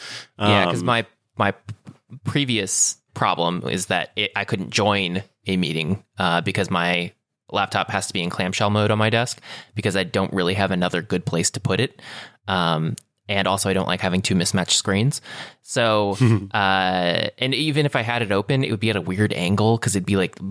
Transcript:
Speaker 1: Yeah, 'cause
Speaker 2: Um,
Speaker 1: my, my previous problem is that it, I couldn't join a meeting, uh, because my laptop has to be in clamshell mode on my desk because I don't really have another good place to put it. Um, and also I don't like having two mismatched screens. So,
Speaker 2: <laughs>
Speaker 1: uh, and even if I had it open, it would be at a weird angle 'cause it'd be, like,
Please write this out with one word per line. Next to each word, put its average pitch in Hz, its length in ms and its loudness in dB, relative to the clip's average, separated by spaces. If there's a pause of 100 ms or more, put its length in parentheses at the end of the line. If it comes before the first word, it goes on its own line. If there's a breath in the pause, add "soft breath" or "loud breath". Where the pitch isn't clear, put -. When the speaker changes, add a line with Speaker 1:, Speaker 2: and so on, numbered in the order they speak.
(400 loud breath)
Speaker 1:
Yeah, 101 280 4
'cause 87 120 0
Speaker 2:
Um, - 60 -4
Speaker 1:
my, 117 200 0 (320)
my 101 160 2 (720)
previous 123 760 0 (160)
problem 87 560 0
is 90 180 -2
that 90 280 -2
it, 107 200 -2
I 101 100 -2
couldn't 95 260 -4
join 98 520 0 (240)
a 95 100 0
meeting, 80 460 -2 (140)
uh, 85 240 0
because 92 280 -2
my 87 420 -2 (400)
laptop 98 400 -2
has 98 160 -2
to - 60 -10
be 95 100 -2
in 87 60 -2
clamshell 95 400 -2
mode 104 220 2
on 107 60 2
my 107 120 4
desk 117 320 -2 (340 loud breath)
because 101 220 0
I 95 60 2
don't 95 300 0
really 90 200 2
have 95 180 2
another 90 300 0
good 90 240 -2
place 85 260 0
to - 80 -6
put 95 220 0
it. - 200 -4 (460 loud breath)
Um, 82 480 0 (320)
and 98 200 0
also 98 220 0
I 92 40 4
don't 95 140 0
like 90 140 -2
having 92 200 0
two 98 140 0
mismatched 87 420 0
screens. 104 440 0 (400 loud breath)
So, 107 520 2
Speaker 2:
<laughs> 104 400 2
Speaker 1:
uh, 92 760 2 (100)
and 131 160 -2
even 147 320 0
if 143 100 -2
I 127 60 0
had 120 200 -2
it 101 100 -2
open, 131 320 2
it - 80 -2
would 107 80 -2
be 110 100 0
at 107 60 0
a 92 60 -2
weird 92 320 0
angle 101 440 2
'cause - 180 0
it'd 90 100 -2
be, 98 120 2
like, 92 200 0 (140)